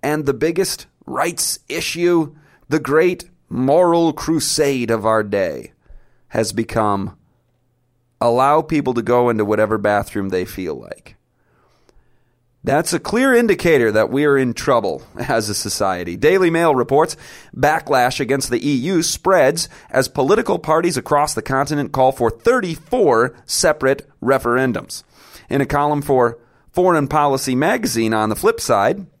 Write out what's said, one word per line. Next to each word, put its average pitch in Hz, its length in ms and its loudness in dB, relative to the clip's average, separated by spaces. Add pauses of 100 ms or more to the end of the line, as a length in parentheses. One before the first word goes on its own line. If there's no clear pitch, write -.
And 151 240 -2
the 139 80 0
biggest 165 520 -4 (200)
rights - 520 -4 (120)
issue, 165 640 -2 (320)
the 151 100 0
great 160 520 0 (180)
moral 165 640 2
crusade 139 800 -2
of 110 160 0
our 110 160 2
day, 92 500 -4 (560)
has - 240 -2
become 104 640 -4 (1040)
allow 127 400 2
people 147 340 -2
to 117 80 0
go 120 280 2
into 107 140 0
whatever 107 340 0
bathroom 101 500 -2
they 92 160 -2
feel 87 300 -8
like. - 420 -18 (1500)
That's 151 300 -2
a 175 60 -2
clear 254 360 0
indicator 175 580 4
that 107 180 2
we 143 160 0
are 139 100 4
in 127 160 0
trouble 104 500 0 (140)
as 113 320 -2
a 104 60 -6
society. 92 600 -4
Daily 175 340 2
Mail 165 240 2
reports 139 420 0 (400)
backlash 135 640 0
against 131 300 -2
the 123 180 -2
E 147 60 0
U 160 280 0
spreads 165 680 2 (200)
as 131 200 0
political 175 500 0
parties 165 380 0
across 147 380 0
the 113 60 -6
continent 139 520 -4
call 131 200 2
for 117 180 0
thirty-four 165 1040 0 (120)
separate 139 600 0 (140)
referendums. 123 840 -2 (440)
In 139 120 0
a 135 60 0
column 147 360 0
for 127 360 2 (340)
Foreign 170 360 2
Policy 143 460 0
magazine 127 580 0
on 110 160 0
the 107 80 -2
flip 226 240 0
side 127 460 0 (140)